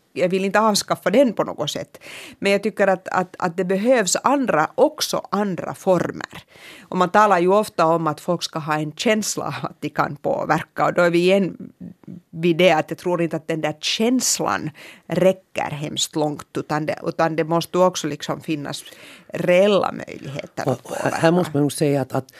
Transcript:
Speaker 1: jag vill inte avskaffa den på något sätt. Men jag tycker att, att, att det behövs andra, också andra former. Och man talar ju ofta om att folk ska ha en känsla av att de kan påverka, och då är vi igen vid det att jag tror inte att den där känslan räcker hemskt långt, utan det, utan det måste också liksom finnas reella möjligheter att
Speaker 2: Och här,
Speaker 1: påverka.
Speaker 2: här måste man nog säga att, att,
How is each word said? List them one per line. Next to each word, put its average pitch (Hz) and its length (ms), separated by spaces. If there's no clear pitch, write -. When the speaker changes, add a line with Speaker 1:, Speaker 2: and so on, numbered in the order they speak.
Speaker 1:
jag 180 160
vill 185 160
inte 202 160
avskaffa 202 500
den 240 220
på 156 120
något 135 260
sätt. - 280
Men 196 140
jag 202 100
tycker 208 240
att, 185 220
att, - 300
att 170 180
det 185 80
behövs 202 580
andra, 240 520
också - 560
andra 190 440
former. - 720
Och - 160
man 180 140
talar 208 280
ju 175 100
ofta 196 380
om 165 200
att 151 140
folk 175 220
ska - 160
ha 151 160
en 151 180
känsla - 540
av 143 160
att - 180
de 151 80
kan 147 280
påverka, - 680
och 156 80
då 175 80
är 175 80
vi 170 80
igen 185 380
vid 165 260
det 175 140
att 156 200
jag 156 80
tror 175 240
inte 165 140
att 156 120
den 160 120
där 151 200
känslan - 920
räcker 185 640
hemskt 147 460
långt, 147 300
utan 151 280
det, - 200
utan 160 300
det 165 80
måste 170 340
också 180 280
liksom 147 340
finnas 143 440
reella 185 640
möjligheter - 680
att - 60
Speaker 2:
Och - 220
här, - 120
Speaker 1:
påverka. - 140
Speaker 2:
här 165 140
måste 170 240
man 143 80
nog 139 100
säga 143 280
att, 127 120
att, 135 280